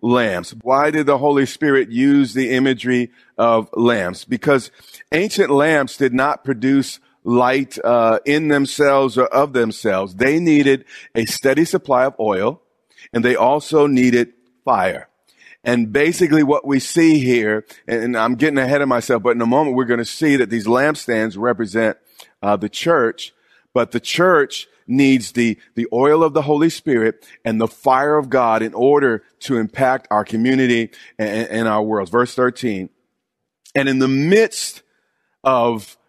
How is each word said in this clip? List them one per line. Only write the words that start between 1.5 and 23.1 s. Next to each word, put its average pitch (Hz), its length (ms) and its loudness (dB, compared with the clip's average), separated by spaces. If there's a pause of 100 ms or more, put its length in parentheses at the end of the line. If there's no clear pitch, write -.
use 135 420 0
the 123 180 -4
imagery 127 580 0 (280)
of 113 340 2
lamps? 104 540 -2
Because 127 440 -2 (440)
ancient 185 360 0
lamps 143 460 2
did 135 180 0
not 135 300 -2
produce 131 560 -2 (240)
light, 123 640 0
uh, 113 400 2
in 151 240 0
themselves 139 680 0
or 127 100 2
of 139 260 0
themselves. 104 640 -2
They 135 240 0
needed 147 440 2 (320)
a 113 100 -2
steady 139 380 0
supply 143 400 0
of 135 160 -2
oil, 107 420 -2 (520)
and 117 100 -2
they 123 140 2
also 147 500 2
needed 123 460 2 (320)
fire. 95 420 -2 (560)
And 120 300 -2
basically 156 500 2
what 143 240 0
we 135 140 0
see 160 380 2
here, 113 460 0 (220)
and 117 300 -4
I'm 117 180 0
getting 143 240 0
ahead 135 220 0
of 139 80 -2
myself, 120 340 0
but 120 140 0
in 120 40 -2
a 117 60 0
moment 131 300 0
we're 127 80 0
gonna 120 180 -2
see 147 320 0
that 123 140 0
these 107 180 -4
lampstands 117 720 -2
represent, 110 600 -2 (460)
uh, 101 140 0
the 101 120 -6
church, 139 640 -2 (400)